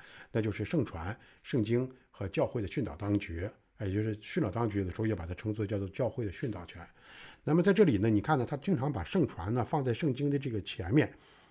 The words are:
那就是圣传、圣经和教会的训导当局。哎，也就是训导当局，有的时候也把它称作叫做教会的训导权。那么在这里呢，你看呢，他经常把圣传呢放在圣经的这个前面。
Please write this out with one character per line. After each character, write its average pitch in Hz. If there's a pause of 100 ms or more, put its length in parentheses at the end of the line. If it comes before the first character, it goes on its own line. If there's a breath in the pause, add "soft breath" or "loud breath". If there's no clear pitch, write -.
(320 loud breath)
那 113
就 110
是 101
圣 147
传、 90 (280 soft breath)
圣 113
经 120 (220 loud breath)
和 -
教 127
会 123
的 95
训 143
导 -
当 101
局。 85 (300)
哎， 107
也 95
就 104
是 107
训 -
导 110
当 117
局， 101
有 95
的 90
时 -
候 110
也 110
把 85
它 87
称 107
作 107
叫 101
做 98
教 117
会 120
的 95
训 127
导 87
权。 85 (600 loud breath)
那 147
么 170
在 196
这 208
里 120
呢， 110
你 107
看 147
呢， 120
他 139
经 190
常 135
把 -
圣 175
传 95
呢 123
放 147
在 123
圣 143
经 139
的 139
这 135
个 110
前 92
面。 131 (380 soft breath)